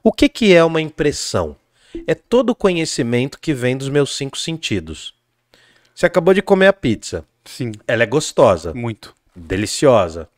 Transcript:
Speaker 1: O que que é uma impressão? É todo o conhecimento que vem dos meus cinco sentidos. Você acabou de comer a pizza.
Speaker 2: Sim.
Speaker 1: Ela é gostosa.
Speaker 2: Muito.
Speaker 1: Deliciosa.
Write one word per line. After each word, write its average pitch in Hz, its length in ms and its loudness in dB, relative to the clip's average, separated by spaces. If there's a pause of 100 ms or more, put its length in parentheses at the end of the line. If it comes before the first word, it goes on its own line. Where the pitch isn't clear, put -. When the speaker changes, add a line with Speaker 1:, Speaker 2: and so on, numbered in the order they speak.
Speaker 1:
O 226 80 2
que - 180 2
que 208 260 2
é 165 100 6
uma 160 160 0
impressão? 123 760 -4 (540)
É 165 60 2
todo 233 360 0
o 226 60 0
conhecimento 139 800 -2
que 160 160 -4
vem 123 220 -2
dos 135 120 -8
meus 143 280 0
cinco 135 200 -8
sentidos. 95 800 -8 (800)
Você - 120 0
acabou 180 280 2
de 202 80 0
comer 190 260 4
a 196 40 2
pizza. 95 520 -6 (200)
Speaker 2:
Sim. 120 260 -10 (160)
Speaker 1:
Ela 117 160 0
é 117 40 0
gostosa. 104 680 2
Speaker 2:
Muito. 117 400 -10 (220)
Speaker 1:
Deliciosa. 92 1000 0